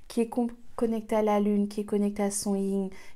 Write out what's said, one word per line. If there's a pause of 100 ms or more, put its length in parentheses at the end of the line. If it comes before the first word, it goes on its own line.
qui
est
com-, (240)
connecté
à
la
lune,
qui
est
connecté
à
son
yin, (280)